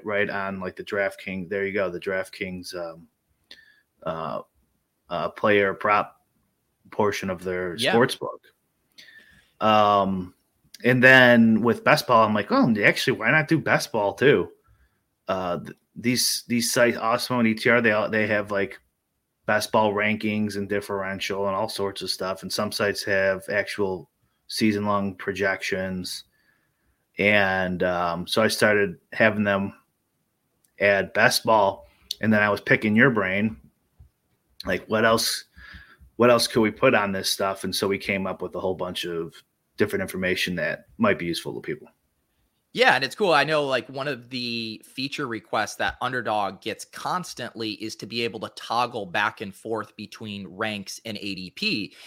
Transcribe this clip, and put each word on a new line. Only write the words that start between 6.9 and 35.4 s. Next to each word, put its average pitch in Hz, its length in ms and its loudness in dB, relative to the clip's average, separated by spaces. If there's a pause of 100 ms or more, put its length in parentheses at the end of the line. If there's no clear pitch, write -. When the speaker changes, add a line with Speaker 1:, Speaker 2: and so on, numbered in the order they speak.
Speaker 1:
portion 101 380 -2
of 92 160 -6
their 92 320 -6
Speaker 2:
Yeah. 127 160 -2
Speaker 1:
sports 131 220 2
book. - 260 -10 (1200)
Um, 101 720 4 (500)
and 123 180 4
then 120 580 10
with 113 240 2
best 143 220 4
ball, 113 200 6
I'm 107 80 0
like, 104 160 0
"Oh, 226 220 4 (100)
actually, 127 360 2
why 110 120 0
not 151 180 2
do 160 100 2
best 151 340 -2
ball 101 220 0
too?" 123 360 4 (800)
Uh, 92 300 -2
th-, 73 180 -12 (180)
these, 117 540 -2
these 117 240 -2
sites, 120 240 2
Awesemo 120 420 -2
and 117 80 2
E 110 80 2
T 110 140 -2
R, 120 120 4
they 113 120 2
all, 104 160 0
they 107 180 0
have, 104 240 -2
like, 98 300 -4 (640)
best 107 240 0
ball 110 220 2
rankings 107 640 -2
and 101 120 -6
differential 98 800 -4
and 98 80 -2
all 104 140 -2
sorts 98 340 -6
of 92 80 -8
stuff. 95 320 -6
And 92 100 -10
some 104 200 -4
sites 101 320 -2
have 95 440 0
actual 95 640 -4 (380)
season-long 101 680 0
projections. 95 1080 -4 (920)
And, 95 640 2
um, 87 420 -2
so - 160 0
I 107 60 4
started 104 500 2 (140)
having 104 320 2
them 101 300 0 (1080)
add 98 320 2
best 113 320 2
ball. 104 420 2 (340)
And 110 120 2
then 107 100 4
I 104 60 4
was 101 120 0
picking 113 360 2
your 131 140 6
brain, 104 460 -2 (1080)
like, 90 220 -4
what 110 180 0
else, - 400 0 (720)